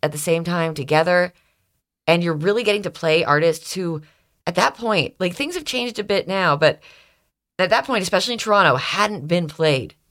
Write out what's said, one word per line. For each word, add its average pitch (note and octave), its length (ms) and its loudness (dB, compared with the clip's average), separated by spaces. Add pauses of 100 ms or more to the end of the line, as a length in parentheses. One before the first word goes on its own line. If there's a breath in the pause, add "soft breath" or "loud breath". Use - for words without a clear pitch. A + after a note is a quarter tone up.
at D3+ 100 0
the D#3 60 -8
same E3 260 0
time E3+ 300 -2
together, E3 580 2 (760)
and E3+ 160 4
you're E3+ 120 0
really G3+ 280 0
getting G#3 200 0
to F#3 80 -6
play D#3+ 340 0
artists D#3+ 480 0
who, E3+ 300 -6 (440 soft breath)
at E3+ 100 -4
that A#3+ 180 2
point, G#3+ 440 -2
like, F3+ 160 -2
things D4 200 -6
have E4 100 -8
changed A#3+ 340 -6
a G#3 60 -4
bit G3 240 -2
now, F3+ 280 2
but D3+ 240 2 (760 soft breath)
at F3+ 120 2
that A#3 160 0
point, A#3 160 -2
especially G3 320 0
in A3 40 -8
Toronto, F#3+ 380 4
hadn't F#3+ 520 -2
been E3+ 180 0
played D3 480 0 (160)